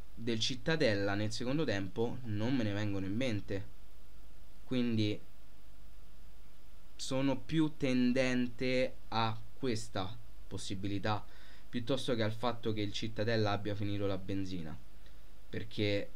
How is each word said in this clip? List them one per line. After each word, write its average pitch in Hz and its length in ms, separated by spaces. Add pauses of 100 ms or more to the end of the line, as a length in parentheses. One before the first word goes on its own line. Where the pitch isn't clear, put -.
(140)
del 113 280
Cittadella 113 760
nel 107 160
secondo 135 320
tempo 107 600
non 113 300
me 123 100
ne 104 100
vengono 101 320
in 98 100
mente. 107 500 (1000)
Quindi 113 520 (1800)
sono 135 420
più 156 380
tendente 127 1200 (120)
a 110 320 (140)
questa 107 640 (300)
possibilità 101 800 (440)
piuttosto 120 440
che 110 100
al 107 100
fatto 117 400
che 107 80
il 101 100
Cittadella 110 600
abbia 101 220
finito 101 320
la 98 120
benzina, 95 600 (720)
perché 104 680